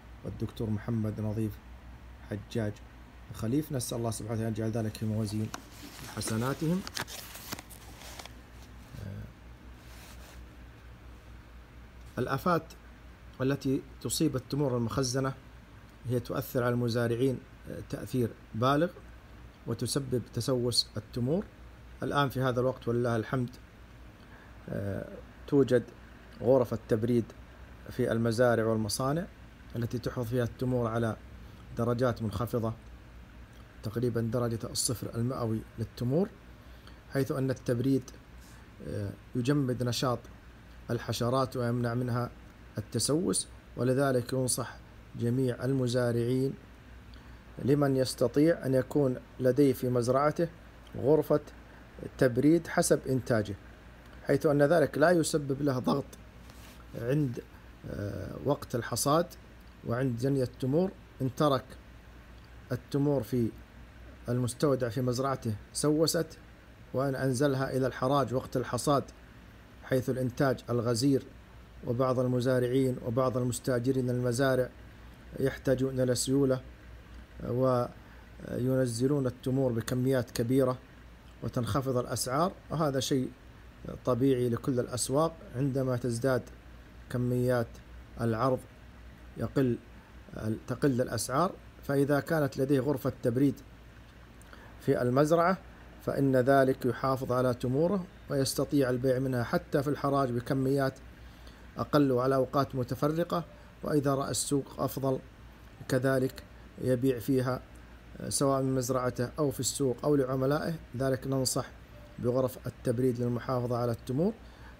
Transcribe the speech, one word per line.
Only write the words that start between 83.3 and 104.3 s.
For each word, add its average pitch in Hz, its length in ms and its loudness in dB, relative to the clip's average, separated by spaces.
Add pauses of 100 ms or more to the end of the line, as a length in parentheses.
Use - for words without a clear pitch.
طبيعي 123 440 4
لكل 120 300 0
الأسواق. 135 540 0 (220)
عندما 131 420 0
تزداد 120 440 0 (680)
كميات 123 580 2 (540)
العرض 117 380 2 (800)
يقل، 120 400 2 (920)
تقل 127 340 2
الأسعار. 131 500 0 (320)
فإذا 139 360 2
كانت 147 380 0
لديه 135 220 4
غرفة 135 320 0 (120)
تبريد 131 320 4 (1300)
في 135 200 0
المزرعة، 156 560 4 (480)
فإن 139 300 4
ذلك 131 500 6
يحافظ 127 460 0
على 123 220 2
تموره 165 520 0 (240)
ويستطيع 139 600 2
البيع 127 300 2
منها 131 240 0
حتى 156 400 0
في 135 40 -6
الحراج 139 440 2
بكميات 135 640 2 (840)
أقل 139 340 4
وعلى 131 240 4
أوقات 135 400 2
متفرقة. 156 680 0 (400)
وإذا 139 320 2
رأى 135 160 -2